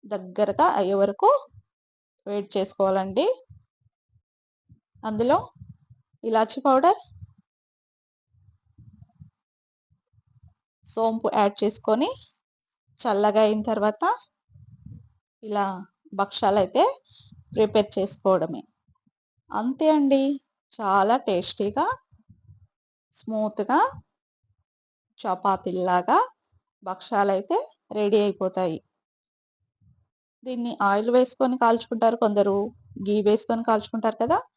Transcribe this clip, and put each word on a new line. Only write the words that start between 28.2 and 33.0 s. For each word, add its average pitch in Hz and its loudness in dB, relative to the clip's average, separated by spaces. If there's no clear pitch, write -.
దీన్ని 240 -8
ఆయిల్ 208 0
వేసుకొని 254 2
కాల్చుకుంటారు 233 2
కొందరు, 202 2